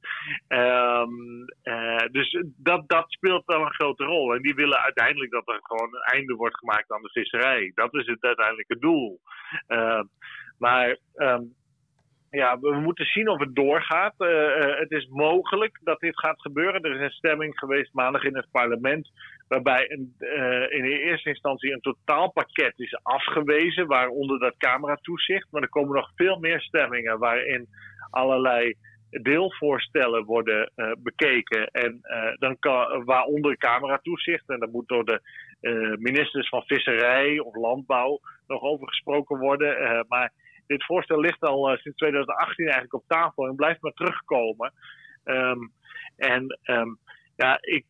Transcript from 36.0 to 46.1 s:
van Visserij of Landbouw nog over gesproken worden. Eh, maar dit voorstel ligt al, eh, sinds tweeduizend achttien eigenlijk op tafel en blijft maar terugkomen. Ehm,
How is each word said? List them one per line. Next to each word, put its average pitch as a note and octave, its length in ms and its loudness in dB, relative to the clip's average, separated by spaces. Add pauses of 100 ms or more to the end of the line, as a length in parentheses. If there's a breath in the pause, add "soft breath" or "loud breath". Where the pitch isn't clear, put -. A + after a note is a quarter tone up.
van B2 140 -2
Visserij C3 760 2
of A#2+ 160 -8
Landbouw B2+ 680 0 (260 loud breath)
nog B2 160 -6
over C3+ 260 -4
gesproken C#3+ 500 -2
worden. C#3 400 2
Eh, A#2 300 2
maar B2 240 0 (340 soft breath)
dit C#3 180 -2
voorstel E3 360 0
ligt E3 220 0
al, C#3 280 2
eh, B2+ 80 0
sinds - 200 -14
tweeduizend C#3+ 380 0
achttien E3 280 -2
eigenlijk C3 300 0
op C3 120 -10
tafel E3 400 0
en C3 80 -6
blijft D3+ 280 0
maar D3+ 100 -6
terugkomen. B2 800 -2 (520 loud breath)
Ehm, B2+ 340 0 (580 loud breath)